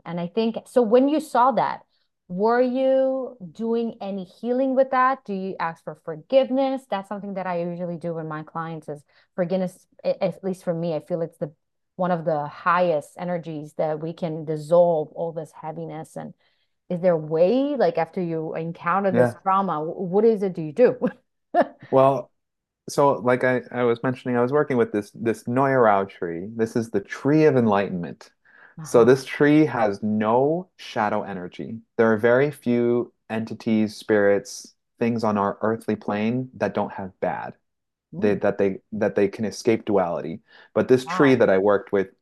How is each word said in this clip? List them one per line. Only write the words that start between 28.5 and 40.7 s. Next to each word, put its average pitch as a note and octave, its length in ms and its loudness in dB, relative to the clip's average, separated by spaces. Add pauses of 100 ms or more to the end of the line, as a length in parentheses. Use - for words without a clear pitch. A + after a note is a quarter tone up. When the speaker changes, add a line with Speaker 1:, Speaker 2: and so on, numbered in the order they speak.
Speaker 2:
So A#2+ 200 6
Speaker 1:
Uh-huh. - 20 4
Speaker 2:
this C3+ 200 6
tree D3+ 400 4
has A2 380 -2
no A#2+ 720 0
shadow G#2 460 -4
energy. F2+ 560 -10 (180)
There A2+ 160 6
are G#2+ 40 0
very B2 340 4
few A#2+ 600 0 (160)
entities, A2 640 -2
spirits, G2+ 800 0 (240)
things A#2 240 -2
on G#2+ 140 0
our G2 240 -2
earthly A2 360 -2
plane A2+ 580 -4
that G2+ 200 -2
don't G#2 180 -4
have F#2+ 260 -12
bad, B1 360 -6 (640)
they, G#2 180 2
Speaker 1:
Mm. - 20 -2
Speaker 2:
that G2+ 200 0
they, G2 220 0 (120)
that G#2 240 -2
they G2+ 120 2
can A2 180 -6
escape A2 400 -2
duality. E2+ 540 -2 (340)